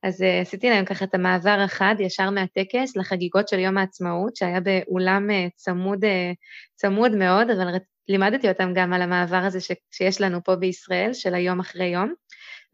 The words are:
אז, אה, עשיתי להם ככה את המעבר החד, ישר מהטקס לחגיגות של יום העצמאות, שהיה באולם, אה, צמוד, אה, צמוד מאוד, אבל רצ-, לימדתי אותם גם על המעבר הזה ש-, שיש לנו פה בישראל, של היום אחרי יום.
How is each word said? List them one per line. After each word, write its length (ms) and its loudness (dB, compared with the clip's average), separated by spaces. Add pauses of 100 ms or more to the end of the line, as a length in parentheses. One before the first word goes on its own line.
אז, 200 -2
אה, 180 2
עשיתי 300 -2
להם 140 4
ככה 200 -4
את 100 -6
המעבר 500 2
החד, 340 2
ישר 320 -2
מהטקס 680 -2
לחגיגות 520 -2
של 100 0
יום 200 0
העצמאות, 580 -4
שהיה 240 -2
באולם, 720 0
אה, 160 0 (100)
צמוד, 480 -2
אה, 280 0 (420)
צמוד 420 2
מאוד, 340 4
אבל 180 0
רצ-, 240 -6 (160)
לימדתי 400 2
אותם 260 0
גם 180 0
על 100 0
המעבר 340 0
הזה 240 0
ש-, 120 -6 (180)
שיש 300 0
לנו 240 0
פה 120 2
בישראל, 560 -2
של 220 -4
היום 260 0
אחרי 260 -4
יום. 280 -2 (600)